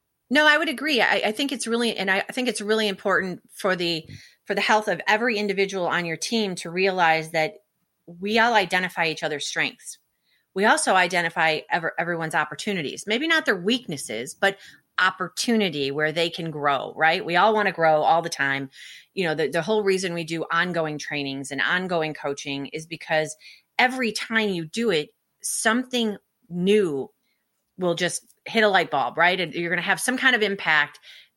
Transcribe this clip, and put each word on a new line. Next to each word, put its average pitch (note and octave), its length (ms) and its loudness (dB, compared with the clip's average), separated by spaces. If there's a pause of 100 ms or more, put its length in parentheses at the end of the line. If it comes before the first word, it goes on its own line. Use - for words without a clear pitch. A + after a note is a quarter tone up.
(300)
No, D4+ 160 4
I D4+ 120 8
would E4 120 0
agree. C4 320 0
I, G3 260 4
I G#3+ 40 0
think C#4+ 220 -2
it's A#3+ 140 -6
really, A#3 280 0
and F#3+ 160 -2
I F#3+ 80 2 (120)
think B3+ 180 -4
it's G#3+ 120 -4
really G#3+ 280 0
important F#3 520 -2 (120)
for F#3 240 -2
the, E3+ 280 -2 (400)
for G3+ 100 -4
the G3 60 -2
health G#3+ 280 2
of F3 180 -2
every G#3+ 300 2
individual F#3+ 500 -2
on E3+ 180 -2
your E3 120 -6
team G#3 380 -2
to F3 140 -10
realize E3 640 2
that D#3 220 0 (520)
we G3 340 -2
all A#3 140 4
identify F#3 540 0
each D#3 160 -4
other's D3+ 240 -4
strengths. - 500 -6 (560)
We F#3+ 120 2
also C4 280 4
identify F3 680 2 (100)
ever-, E3 260 -2
everyone's E3 380 -2
opportunities, D#3 720 -4
maybe B3+ 200 -2
not D#4+ 180 0
their A#3+ 100 2
weaknesses, F3 800 -4
but G3 220 0 (420)
opportunity F#3 920 0
where D3+ 200 0
they E3+ 180 0
can E3 220 -6
grow, C#3+ 440 0
right? D#3+ 300 2
We E3+ 100 0
all G#3 180 6
wanna G3+ 180 2
grow D#3+ 300 4
all D#3+ 200 6
the C3 80 -2
time. C#3 400 -2 (440)
You F#3+ 120 0
know, D#3 100 0
the, D3+ 140 0
the E3 120 0
whole G#3+ 220 0
reason F#3+ 300 2
we E3+ 100 -4
do D#3+ 280 -4
ongoing E3+ 480 0
trainings C#3 520 -6
and C3+ 100 -4
ongoing E3+ 520 -2
coaching C#3 540 -8
is D#3+ 180 -12
because D#3 500 -4 (440)
every B3+ 320 0
time A3 380 -2
you E3+ 160 -2
do A3+ 260 -2
it, D3+ 180 0 (320)
something A#3 760 -2 (320)
new F3 600 2 (680)
will F3+ 180 0
just E3+ 280 -4 (220)
hit A3 180 0
a G#3 60 6
light F#3 220 2
bulb, B2 260 0
right? F3+ 220 4
And E3+ 140 -4
you're E3+ 160 -4
gonna F3 120 -2
have F#3 180 0
some B3+ 180 -2
kind B3+ 180 2
of G#3+ 80 0
impact D#3+ 560 0 (380)